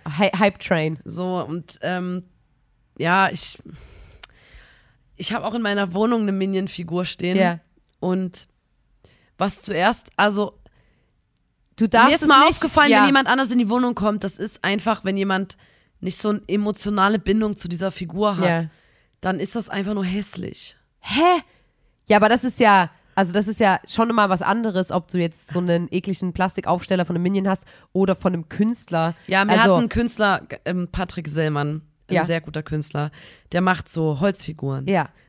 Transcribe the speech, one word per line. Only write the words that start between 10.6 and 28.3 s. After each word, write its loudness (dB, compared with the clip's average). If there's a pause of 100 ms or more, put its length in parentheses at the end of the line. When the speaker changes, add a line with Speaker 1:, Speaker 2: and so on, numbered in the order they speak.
Speaker 1:
Du 2
darfst 6
Speaker 2:
mir 6
ist 2
Speaker 1:
es 2
Speaker 2:
mal 10
Speaker 1:
nicht, 6
Speaker 2:
aufgefallen, 4
Speaker 1:
ja. 8
Speaker 2:
wenn 8
jemand 4
anders 2
in 2
die 2
Wohnung 0
kommt, -2
das -6
ist -8
einfach, -2
wenn -2
jemand -2 (440)
nicht -6
so -4
eine -2
emotionale 0
Bindung 0
zu -10
dieser -4
Figur -4
hat, 0
Speaker 1:
Ja. -8 (540)
Speaker 2:
dann -4
ist -6
das -6
einfach -6
nur -4
hässlich. -8 (220)
Speaker 1:
Hä? 2 (640)
Ja, 6
aber 6
das 2
ist 0
ja, 6 (240)
also 2
das 0
ist -2
ja 4
schon 0
immer 4
was 0
anderes, -2
ob -2
du -4
jetzt -4
so -4
einen 0
ekligen -4
Plastikaufsteller -2
von -4
einem -2
Minion 0
hast -2 (300)
oder 2
von -2